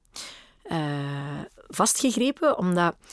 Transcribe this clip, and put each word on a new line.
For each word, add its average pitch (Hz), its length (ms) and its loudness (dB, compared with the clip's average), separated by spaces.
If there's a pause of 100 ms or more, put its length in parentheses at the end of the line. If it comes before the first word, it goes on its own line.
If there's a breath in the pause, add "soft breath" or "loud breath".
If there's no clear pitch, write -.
(640 loud breath)
eh, 143 800 -6 (260)
vastgegrepen, 262 920 2
omdat 175 380 2 (160 loud breath)